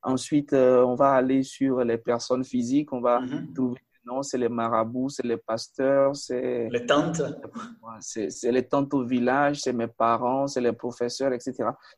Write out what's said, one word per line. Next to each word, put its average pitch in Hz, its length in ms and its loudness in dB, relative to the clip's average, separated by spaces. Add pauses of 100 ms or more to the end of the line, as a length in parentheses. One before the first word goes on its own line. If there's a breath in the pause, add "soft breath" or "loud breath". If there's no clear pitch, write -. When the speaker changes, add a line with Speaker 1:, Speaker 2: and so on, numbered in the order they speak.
Speaker 1:
Ensuite, 143 520 0
euh, 127 320 6
on 123 100 2
va 139 160 6
aller 131 320 4
sur 131 400 0
les 117 140 0
personnes 123 480 -2
physiques, 131 480 -2
on 123 80 -4
va 120 180 4
Speaker 2:
Mhm. 127 340 -6
Speaker 1:
trouver 127 260 -2
que - 260 -20
non, 127 180 -6
c'est 135 140 -6
les 123 100 0
marabouts, 117 640 -2
c'est 131 180 -8
les 117 80 0
pasteurs, 139 800 0
c'est 123 560 -4
Speaker 2:
Les 120 140 -4
tantes. 156 340 2
Speaker 1:
Ouais, 113 800 -10
c'est, - 300 -6
c'est - 240 -2
les 127 120 2
tantes 139 280 -2
au 135 100 0
village, 131 560 2
c'est 127 140 -2
mes 117 140 -2
parents, 123 600 0
c'est 139 140 -2
les 120 100 2
professeurs, 123 600 -4
et 120 80 -4
cetera. 123 360 -4 (200 soft breath)